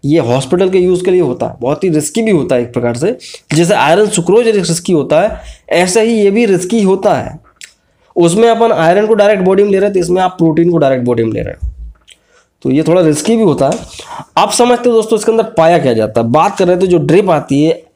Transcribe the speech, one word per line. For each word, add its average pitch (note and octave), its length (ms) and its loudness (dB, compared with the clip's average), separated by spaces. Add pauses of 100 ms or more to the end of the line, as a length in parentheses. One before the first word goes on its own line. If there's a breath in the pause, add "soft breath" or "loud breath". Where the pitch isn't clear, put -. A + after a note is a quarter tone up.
ये D3+ 160 2
हॉस्पिटल C3+ 500 0
के F#3 80 0
यूज़ F3+ 260 0
के F3+ 60 0
लिए F3+ 100 2
होता F3 260 -2
है, - 140 -10
बहुत C3+ 240 -4
ही F#3+ 60 0
रिस्की D#3 320 -2
भी A3 80 0
होता C#3 240 0
है B2 80 0
एक A#2 100 -8
प्रकार A#2+ 240 -4
से। F#3 200 -4 (380 loud breath)
जैसे E3+ 200 2
आयरन D#3+ 340 2
सुक्रोज G3 400 0
रिस्की F3+ 440 -2
होता D3 280 0
है, A3 200 -4 (320 loud breath)
ऐसे F#3 300 0
ही A#3 120 0
ये G#3 160 2
भी A3+ 160 2
रिस्की G3 360 0
होता G3 320 0
है। A#2 240 -8 (800 loud breath)
उसमें F3 320 2
अपन A3+ 240 2
आयरन F3 340 2
को A3 80 2
डायरेक्ट G3+ 280 2
बॉडी F#3+ 200 2
में G3+ 80 0
ले G3 80 0
रहे G3 80 0
हैं, G#3 80 -2
तो F#3 60 0
इसमें F3 220 -2
आप F#3 160 -2
प्रोटीन E3 320 2
को E3+ 80 0
डायरेक्ट C3+ 260 0
बॉडी A#2 200 0
में A2+ 80 -4
ले G#2+ 100 -6
रहे F#2 120 -10
हो, - 140 -10 (960 soft breath)
तो C3 60 -2
ये C#3+ 120 0
थोड़ा D#3+ 180 2
रिस्की E3 360 0
भी A3+ 60 0
होता C#3 260 0
है। A#3 100 -2 (580 loud breath)
आप G3+ 160 0
समझते A#3+ 360 0
हो A#3 60 2
दोस्तों A3 240 0
इसके A3 140 -2
अंदर A3 120 0 (120)
पाया E3 220 4
क्या C3+ 140 0
जाता A2 280 -2
है। A#2 100 -2
बात E3 280 0
कर F#3 100 0
रहे F3+ 80 2
थे F#3 100 0
जो F3 140 2
ड्रिप E3+ 300 2
आती C#3+ 320 0
है D#3+ 200 -2 (140)